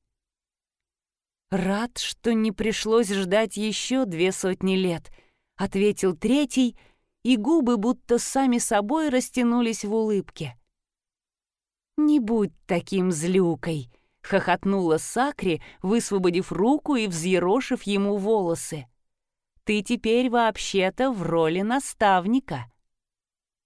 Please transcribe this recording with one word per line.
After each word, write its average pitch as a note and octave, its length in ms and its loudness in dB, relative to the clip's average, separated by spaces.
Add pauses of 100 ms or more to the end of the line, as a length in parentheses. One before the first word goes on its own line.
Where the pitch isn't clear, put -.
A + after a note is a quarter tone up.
(1500)
«Рад, G3 480 -2
что - 360 -2
не A3 200 0
пришлось A3 580 0
ждать G3 460 0
еще A3 480 -2
две F3+ 260 0
сотни F#3+ 460 -2
лет», F3 340 -2 (460)
ответил G3 580 0
третий, B3+ 600 0 (460)
и B3 120 4
губы A#3+ 400 2
будто A#3+ 420 0
сами B3 420 0
собой A#3 500 0
растянулись A#3+ 720 0
в G#3 100 -4
улыбке. G#3 640 -2 (1400)
«Не D4+ 240 4
будь G#3+ 320 0 (120)
таким F#3 460 0
злюкой», E3+ 800 0 (300)
хохотнула F3+ 760 0
Сакри, G#3 640 -2 (200)
высвободив F#3 720 0
руку C4 420 0
и A3 120 0
взъерошив F#3 760 0
ему G3+ 320 0
волосы. F3 720 -2 (760)
«Ты G#3+ 160 0
теперь A#3+ 480 0
вообще-то A3 840 0
в G3+ 120 -6
роли E3 380 2
наставника». G3+ 1120 0 (960)